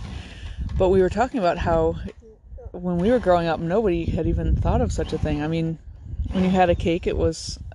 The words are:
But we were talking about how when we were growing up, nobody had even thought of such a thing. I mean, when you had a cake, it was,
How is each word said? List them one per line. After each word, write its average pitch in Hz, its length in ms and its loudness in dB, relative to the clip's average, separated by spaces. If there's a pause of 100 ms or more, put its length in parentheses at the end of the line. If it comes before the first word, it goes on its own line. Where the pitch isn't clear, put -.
(760)
But 190 140 4
we 190 100 6
were 185 80 4
talking 233 320 0
about 175 160 2
how 165 400 2 (760)
when 180 260 -4
we 190 120 2
were 254 80 4
growing 175 280 4
up, 160 120 0
nobody 170 460 0
had 160 220 -2
even 165 280 2
thought 208 280 2
of 220 100 0
such 156 220 -4
a 151 40 -4
thing. 147 240 0
I 151 60 -2
mean, 165 300 -2 (540)
when 185 120 2
you 185 60 2
had 185 180 6
a 175 60 4
cake, 175 320 0
it 202 100 0
was, - 420 -2 (160)